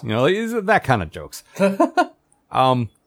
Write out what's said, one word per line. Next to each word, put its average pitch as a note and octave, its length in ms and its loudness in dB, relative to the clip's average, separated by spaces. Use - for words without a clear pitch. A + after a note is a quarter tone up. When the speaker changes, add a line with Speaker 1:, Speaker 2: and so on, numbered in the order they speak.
Speaker 1:
You A2+ 60 -6
know, A2+ 140 0
like, F3+ 120 2
it's A3+ 180 -4
that G3+ 180 2
kind A2+ 180 0
of D#2+ 80 -8
jokes. - 340 -16
Speaker 2:
<laughs> - 960 -2
Speaker 1:
Um, B2 380 2